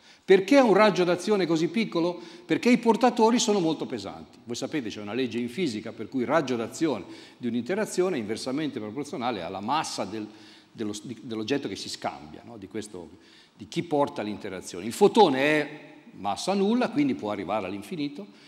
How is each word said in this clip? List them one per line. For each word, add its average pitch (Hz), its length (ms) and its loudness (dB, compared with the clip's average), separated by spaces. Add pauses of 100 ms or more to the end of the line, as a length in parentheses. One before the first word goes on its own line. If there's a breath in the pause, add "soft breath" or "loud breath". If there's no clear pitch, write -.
(240 soft breath)
Perché 190 320 6
ha 269 80 8
un 214 100 6
raggio 190 300 6
d'azione 180 420 2
così 160 220 2
piccolo? 175 500 -2 (280 loud breath)
Perché 160 240 2
i 247 80 8
portatori 226 600 4
sono 208 220 2
molto 160 240 0
pesanti. 92 600 -10
Voi 117 120 -8
sapete, 147 320 -4
c'è 107 120 -10
una 104 140 -8
legge 120 240 -2
in 120 100 -4
fisica 117 440 -4
per 110 160 -12
cui 131 140 -2
il 110 60 -2
raggio 135 280 2
d'azione 117 480 -2 (320 loud breath)
di 123 120 -6
un'interazione 180 680 -2
è 123 40 -2
inversamente 127 600 -4
proporzionale 120 640 -6
alla 92 180 -8
massa 131 440 -2
del 107 220 -8 (500 loud breath)
dello, 104 260 -6
di, 123 200 -12
dell'oggetto 113 460 -4
che 98 80 -8
si - 120 -12
scambia, 76 560 -10
no? 117 140 -18
Di 95 100 -16
questo, 92 400 -12 (480 soft breath)
di - 100 -18
chi - 160 -6
porta 143 400 0
l'interazione. 95 640 -8
Il 113 80 -6
fotone 185 460 6
è 147 420 0 (320)
massa 101 420 -4
nulla, 202 360 2
quindi 131 240 2
può 104 160 -6
arrivare 98 360 -2
all'infinito. 143 800 -10